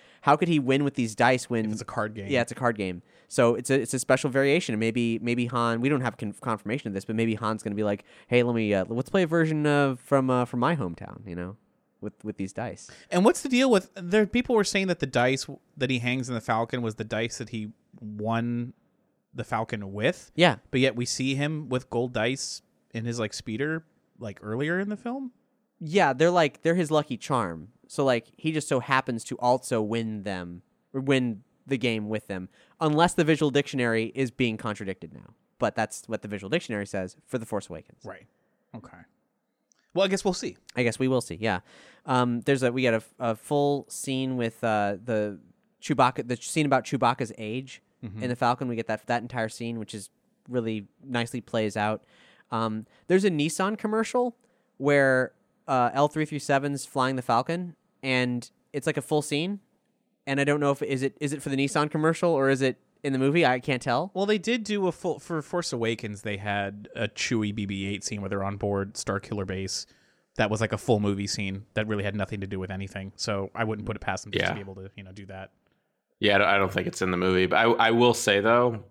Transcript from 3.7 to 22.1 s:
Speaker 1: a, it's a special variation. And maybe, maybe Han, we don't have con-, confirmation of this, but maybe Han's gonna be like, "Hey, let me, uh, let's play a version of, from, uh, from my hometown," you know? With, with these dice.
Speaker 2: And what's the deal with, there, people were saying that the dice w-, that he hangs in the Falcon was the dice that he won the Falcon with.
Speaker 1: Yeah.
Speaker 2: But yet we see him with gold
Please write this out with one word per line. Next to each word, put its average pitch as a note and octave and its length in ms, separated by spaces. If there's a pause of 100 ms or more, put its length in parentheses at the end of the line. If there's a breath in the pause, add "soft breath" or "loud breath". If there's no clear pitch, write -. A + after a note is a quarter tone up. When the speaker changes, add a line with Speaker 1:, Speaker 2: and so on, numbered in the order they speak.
Speaker 1:
a, C3+ 100
it's A2+ 120
a C3+ 60
special C3 320
variation. C#3 420
And G#2+ 80
maybe, A2+ 380
maybe A#2+ 280
Han, A#2 340
we C3 80
don't C#3+ 140
have A#2+ 140
con-, G#2 240
confirmation A2+ 460
of G2+ 80
this, G2 100
but A2 120
maybe A2+ 180
Han's G#2+ 300
gonna G#2 120
be G#2+ 80
like, G2+ 200 (240 soft breath)
"Hey, B2 160
let A#2+ 100
me, A2 180
uh, F#2+ 160
let's A#2+ 220
play F#3+ 140
a - 20
version D#3 400
of, C#3+ 320
from, C3 320
uh, B2 140
from A#2+ 160
my D3+ 160
hometown," G2 500
you F2+ 80
know? F2+ 220 (460)
With, G#2 100 (100)
with G#3+ 140
these - 160
dice. - 380 (200 loud breath)
Speaker 2:
And F3+ 140
what's B3+ 160
the D4 80
deal B3+ 220
with, G3 240
there, G3 320
people B3 280
were G#3 100
saying F#3+ 240
that F3 120
the D#3 60
dice B2+ 380
w-, - 140 (200)
that C3 100
he C3 100
hangs B2 300
in B2+ 60
the A2+ 80
Falcon A#2 400
was A2 140
the A2 80
dice A2+ 340
that A2+ 100
he G#2+ 240 (260)
won A#2 760 (600)
the B2+ 100
Falcon A2 500
with. A#2 400
Speaker 1:
Yeah. D#3 220 (140)
Speaker 2:
But C3 100
yet C3 140
we A#2+ 120
see C3+ 300
him D3 340
with B2+ 180
gold B2 240